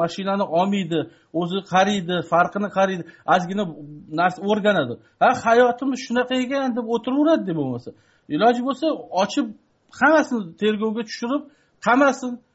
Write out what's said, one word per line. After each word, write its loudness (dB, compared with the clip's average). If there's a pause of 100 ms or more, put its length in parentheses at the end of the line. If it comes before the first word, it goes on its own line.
mashinani -2 (120)
olmaydi, 0 (400)
o'zi -2 (140)
qariydi, 2 (160)
farqini 2
qariydi, 0 (320)
ozgina 0 (560)
narsa 0 (100)
o'rganadi. 2 (280)
"Ha, 6 (160)
hayotimiz 4
shunaqa -2 (100)
ekan", -2
deb -4 (100)
o'tiraveradi 2
deb -2
bo'lmasa. -6 (400)
Iloji 2
bo'lsa, -4 (380)
ochib -2 (480)
hammasini 2 (180)
tergovga -2
tushirib, -4 (400)
qamasin. 2 (220)